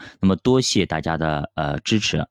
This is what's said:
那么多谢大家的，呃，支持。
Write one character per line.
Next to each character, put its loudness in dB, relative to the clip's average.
那 2
么 4
多 2
谢 0
大 -4
家 -2
的， -2
呃， -4
支 0
持。 -2